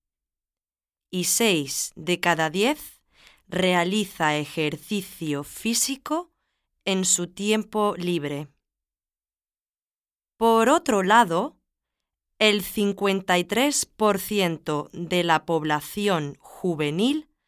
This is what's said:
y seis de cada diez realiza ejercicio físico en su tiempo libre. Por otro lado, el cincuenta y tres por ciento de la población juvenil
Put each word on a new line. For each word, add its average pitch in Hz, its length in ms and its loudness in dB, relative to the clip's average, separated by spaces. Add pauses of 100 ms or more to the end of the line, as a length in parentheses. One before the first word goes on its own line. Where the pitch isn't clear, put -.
(1080)
y 180 140 -2
seis 175 720 0
de 175 240 -4
cada 160 300 2
diez 220 480 -2 (540)
realiza 180 840 0
ejercicio 151 1040 -6
físico 269 880 -4 (540)
en 190 180 0
su 175 220 0
tiempo 208 720 -2
libre. 151 500 -4 (1900)
Por 226 320 4
otro 285 320 2
lado, 202 560 2 (800)
el 214 240 4
cincuenta 196 760 0
y 175 40 2
tres 254 440 0
por 208 320 0
ciento 165 760 -2
de 175 300 -2
la 165 240 2
población 156 920 -2
juvenil 180 880 -2 (200)